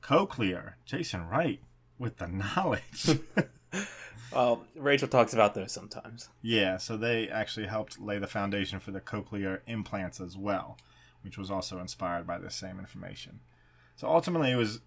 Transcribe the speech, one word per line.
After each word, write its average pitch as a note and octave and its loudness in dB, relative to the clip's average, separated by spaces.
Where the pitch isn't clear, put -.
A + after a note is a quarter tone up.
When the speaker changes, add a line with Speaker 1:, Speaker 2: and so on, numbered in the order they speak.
Speaker 1:
Cochlear. C3+ 2
Jason F#2+ -4
Wright E3 0
with A#2 -6
the E2+ -6
knowledge. G2+ 0
<laughs> - 2
Speaker 2:
Well, B2 4
Rachel C#3+ 4
talks A#2+ 6
about G#2+ 8
those G2 -4
sometimes. G#2+ -12
Speaker 1:
Yeah, G#2 2
so A2+ -6
they A2+ 0
actually G#2+ -4
helped G#2+ -4
lay G#2 -4
the G2 -4
foundation G2 -2
for - -12
the F#2+ -6
cochlear G2 -4
implants G2+ -6
as F2+ -10
well, G2 -4
which - -12
was F#2+ -6
also F#2+ -4
inspired F2 -4
by E2+ -4
the F2+ -10
same F#2 -8
information. F#2+ -12
So - -4
ultimately, D#3+ 6
it B2+ 4
was A2 0